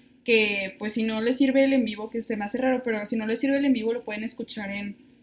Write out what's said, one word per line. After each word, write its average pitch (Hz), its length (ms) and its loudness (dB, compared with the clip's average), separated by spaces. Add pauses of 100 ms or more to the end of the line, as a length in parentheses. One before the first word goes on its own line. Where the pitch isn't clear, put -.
(220)
que 208 560 2
pues 214 140 -4
si 226 100 -2
no 220 200 -2
les 247 160 4
sirve 269 260 6
el 269 80 4
en 254 140 4
vivo, 214 240 -8
que 233 100 -6
se 220 160 -4
me 208 80 -4
hace 226 140 -2
raro, 254 260 0
pero 214 220 -2
si 226 100 -2
no 220 100 -4
les 226 140 -2
sirve 277 160 2
el 277 80 0
en 277 80 4
vivo 226 220 0
lo 240 100 -8
pueden 214 180 -6
escuchar 214 480 -8
en, 202 280 -8 (240)